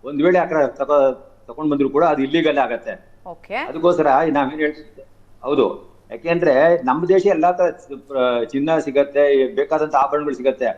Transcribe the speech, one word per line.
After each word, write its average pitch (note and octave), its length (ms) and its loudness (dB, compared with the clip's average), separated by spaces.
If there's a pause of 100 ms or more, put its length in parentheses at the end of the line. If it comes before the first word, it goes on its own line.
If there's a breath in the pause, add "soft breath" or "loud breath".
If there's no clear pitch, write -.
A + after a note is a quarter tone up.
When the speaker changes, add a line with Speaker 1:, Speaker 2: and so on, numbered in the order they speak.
Speaker 1:
ಒಂದ್ C#3+ 180 -4
ವೇಳೆ F3+ 160 4
ಆ E3 60 2
ಕಡೆ D3 320 0
ತಗೋ-, C#3 360 2 (340)
ತಗೊಂಡ್ D3+ 240 -4
ಬಂದ್ರು C#3 200 0
ಕೂಡ D3 140 2
ಅದು D3 180 0
ಇಲ್ಲೀಗಲ್ D3 360 0
ಆಗತ್ತೆ. A#2+ 500 -6 (180)
Speaker 2:
ಓಕೆ. - 280 -16
Speaker 1:
ಅದಕ್ಕೋಸ್ಕರ F3+ 540 0
ನಾವೇನ್ C#3+ 520 0
ಹೇಳ್ತಿದ್ದೆ, - 420 -6 (400)
ಹೌದು, B2+ 480 -2 (200)
ಯಾಕೆಂದ್ರೆ E3 720 2
ನಮ್ಮ C#3+ 260 -2
ದೇಶ F#3+ 180 4
ಎಲ್ಲಾ F3 260 2
ತರ F3+ 180 0
ಚಿ-, - 260 -16
ಪ್ರ-, B2+ 480 -2
ಚಿನ್ನ D3 340 -2
ಸಿಗತ್ತೆ, C#3 760 2
ಬೇಕಾದಂತ D3+ 420 -2
ಆಭರಣಗಳು C#3+ 380 0
ಸಿಗತ್ತೆ. B2+ 320 -2 (100)